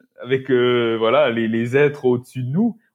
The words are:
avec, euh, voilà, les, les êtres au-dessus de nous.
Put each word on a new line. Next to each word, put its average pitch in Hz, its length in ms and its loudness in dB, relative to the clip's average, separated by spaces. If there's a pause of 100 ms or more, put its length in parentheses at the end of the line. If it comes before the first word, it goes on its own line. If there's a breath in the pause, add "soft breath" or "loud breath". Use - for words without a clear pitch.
(220)
avec, 131 300 -4
euh, 123 480 2
voilà, 120 320 2
les, 113 160 -2
les 117 280 -2
êtres 143 300 0
au-dessus 123 380 -2
de 123 60 -6
nous. 202 280 -2 (180 soft breath)